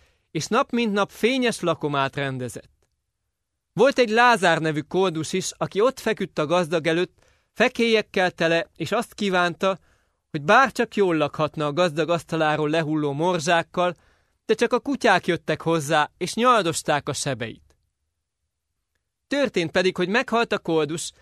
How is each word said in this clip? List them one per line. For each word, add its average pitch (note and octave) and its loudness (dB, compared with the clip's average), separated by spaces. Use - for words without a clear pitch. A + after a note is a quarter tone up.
és D#3 -6
nap B3+ 0
mint A#3 -2
nap G3 -2
fényes B3 -2
lakomát C#3+ -2
rendezett. C3 -10
Volt C4 4
egy A#3+ 4
Lázár G#3+ 4
nevű D#3 -2
koldus E3 -2
is, F#3 -4
aki F3+ -4
ott B3+ 0
feküdt - -4
a D3+ 0
gazdag D#3+ 0
előtt, E3+ -2
fekélyekkel A3 0
tele, E3 -2
és D#3+ -8
azt A3 -4
kívánta, F#3 -2
hogy D3 -8
bárcsak A3+ 2
jól F#3 2
lakhatna D3+ -2
a D3 -4
gazdag D#3+ 0
asztaláról D#3 0
lehulló D3+ -2
morzsákkal, E3+ 0
de A3+ 2
csak A#3 0
a A#3+ 2
kutyák A3 2
jöttek D#3+ -2
hozzá, D#3 0
és - -6
nyaldosták F#3 2
a D3 -2
sebeit. A#2+ -8
Történt A3+ -2
pedig, F#3 0
hogy F3+ -2
meghalt A3+ -2
a G#3 -2
koldus, D#3 -4